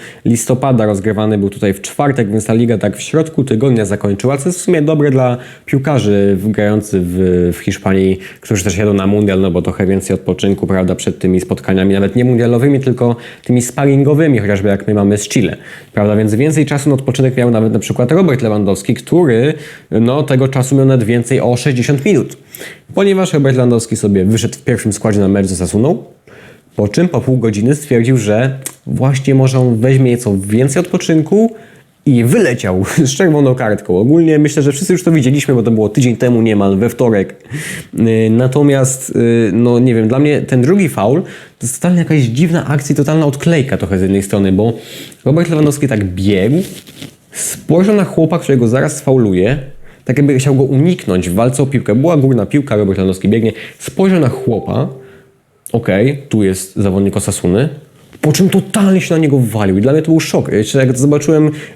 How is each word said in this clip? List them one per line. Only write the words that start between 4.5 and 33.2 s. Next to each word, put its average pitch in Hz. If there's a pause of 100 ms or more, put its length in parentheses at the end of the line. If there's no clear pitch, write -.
w -
sumie 170
dobre 147
dla 127 (300)
piłkarzy 104
w-, 107
grających 104
w, 90
w 87
Hiszpanii, 95 (220)
którzy 98
też 90
jadą 104
na 95
mundial, 101
no 95
bo 85
trochę 92
więcej 95
odpoczynku, 92
prawda, 92
przed -
tymi 92
spotkaniami, 95
nawet 98
nie 123
mundialowymi, 123
tylko 120 (280)
tymi 123
sparingowymi, 139
chociażby 101
jak 98
my 107
mamy 101
z -
Chile, 92 (380)
prawda, 104
więc 107
więcej 147
czasu 139
na 139
odpoczynek 131
miał 120
nawet 110
na 110
przykład 113
Robert 160
Lewandowski, 107
który, 143 (360)
no, 123
tego 131
czasu 131
miał 135
nawet 131
więcej 117
o 120
sześćdziesiąt 135
minut, 135 (580)
ponieważ 190
Robert 135
Lewandowski 120
sobie 101
wyszedł 113
w -
pierwszym 117
składzie 104
na 98
mecz 98
ze 92
Sassuną, 107 (720)
po 104
czym 175
po 139
pół 131
godziny 110
stwierdził, 127
że 117 (280)
właśnie 135
może 131
on 123
weźmie 131
nieco 110
więcej 123
odpoczynku 180 (520)
i 120
wyleciał 120
<laughs> 165
z 131
czerwoną 147